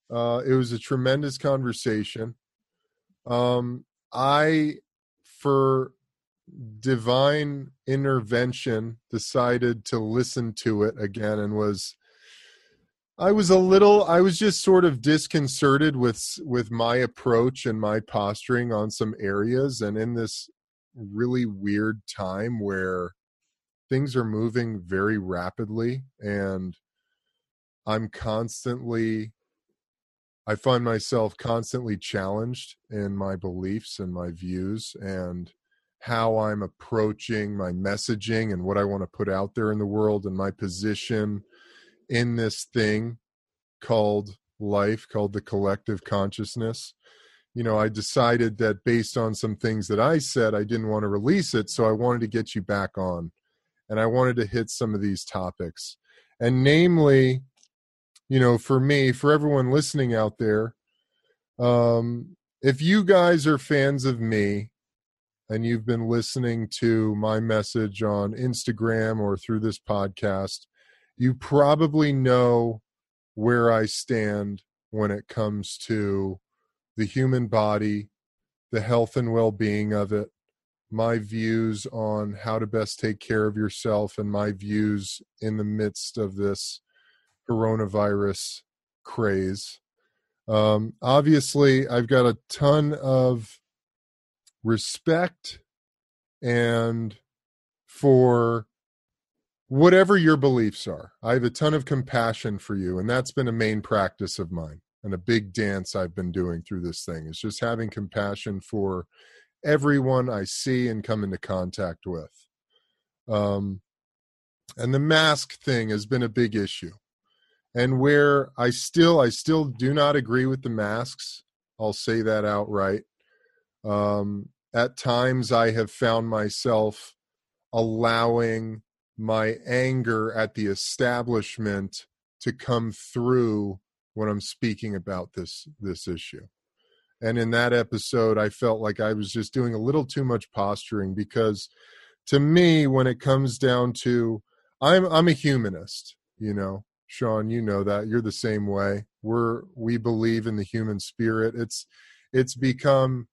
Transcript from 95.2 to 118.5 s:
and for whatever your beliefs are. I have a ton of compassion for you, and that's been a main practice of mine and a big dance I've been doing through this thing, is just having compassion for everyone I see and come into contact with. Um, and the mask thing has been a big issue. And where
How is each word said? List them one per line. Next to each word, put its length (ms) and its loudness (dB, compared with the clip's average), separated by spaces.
and 760 0
for 800 4
whatever 480 8
your 200 6
beliefs 500 2
are. 260 -12
I 100 0
have 120 2
a 60 0
ton 240 0
of 120 -2
compassion 720 -2
for 160 -8
you, 240 -2
and 100 -2
that's 240 -2
been 160 -2
a 40 -2
main 300 0
practice 560 -2
of 140 -8
mine 280 -10
and 100 -8
a 60 -4
big 340 -2
dance 440 -4
I've 180 -4
been 180 -6
doing 300 -4
through 200 -10
this 220 -10
thing, 220 -10
is 120 -14
just 220 -8
having 300 -4
compassion 680 -6
for 460 -6
everyone 640 2
I 160 -4
see 440 -2
and 140 -4
come 220 -4
into 140 -6
contact 680 -6
with. 400 -12
Um, 520 0
and 160 -2
the 60 4
mask 640 2
thing 300 -2
has 140 -2
been 180 -2
a 60 0
big 260 0
issue. 380 -6
And 240 2
where 580 4